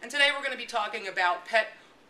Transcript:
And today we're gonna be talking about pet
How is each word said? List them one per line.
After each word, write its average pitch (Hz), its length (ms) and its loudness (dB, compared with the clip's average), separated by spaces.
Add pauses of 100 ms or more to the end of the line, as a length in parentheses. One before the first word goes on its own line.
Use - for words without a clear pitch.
And 247 80 -12
today 285 220 4
we're 277 120 -4
gonna 269 120 -2
be 226 100 -8
talking 214 420 -4
about 180 360 2
pet 214 220 2 (440)